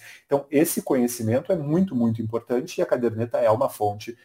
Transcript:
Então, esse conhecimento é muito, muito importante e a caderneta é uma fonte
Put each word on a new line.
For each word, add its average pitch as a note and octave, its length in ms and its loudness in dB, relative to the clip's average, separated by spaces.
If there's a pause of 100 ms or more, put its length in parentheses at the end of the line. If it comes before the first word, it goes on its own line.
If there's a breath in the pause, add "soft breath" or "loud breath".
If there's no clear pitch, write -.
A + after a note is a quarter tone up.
(260 loud breath)
Então, C#3 260 0
esse E3+ 300 2
conhecimento A#2+ 680 0
é F#3 40 0
muito, D#3+ 400 0
muito A2+ 260 2
importante A#2 560 -4
e F3+ 40 2
a E3+ 40 0
caderneta A#2 520 0
é A#2 120 4
uma A2+ 200 2
fonte G#2 560 -6